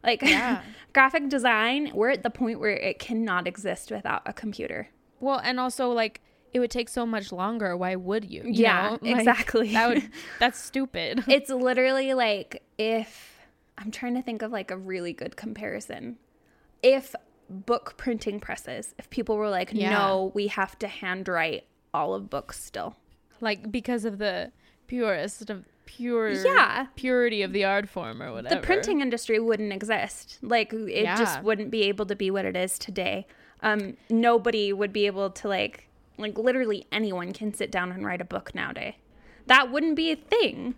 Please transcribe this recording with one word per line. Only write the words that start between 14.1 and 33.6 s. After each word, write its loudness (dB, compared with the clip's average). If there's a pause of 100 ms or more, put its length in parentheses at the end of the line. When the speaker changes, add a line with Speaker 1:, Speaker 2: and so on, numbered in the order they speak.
Speaker 1:
to -2
think -6
of, -6
like, -6
a -6
really -6
good -10
comparison. -8 (640)
If 4 (360)
book -4
printing -4
presses, -10
if -18
people -2
were 0
like, -2
Speaker 2:
Yeah. 2
Speaker 1:
"No, 2
we 0
have -2
to -6
handwrite -2 (280)
all 0
of -8
books -8
still." -8 (460)
Speaker 2:
Like, -4
because -2
of -4
the -4 (340)
purest -2
of -10 (220)
pure 0
Speaker 1:
Yeah. 4
Speaker 2:
purity 2
of -4
the 0
art 2
form -8
or -10
whatever. 0
Speaker 1:
The -2
printing 2
industry 0
wouldn't 0
exist. -4
Like, 2
it -2
just 2
Speaker 2:
Yeah. -6
Speaker 1:
wouldn't 0
be 0
able 0
to -4
be 0
what 0
it -2
is -2
today. -4 (360)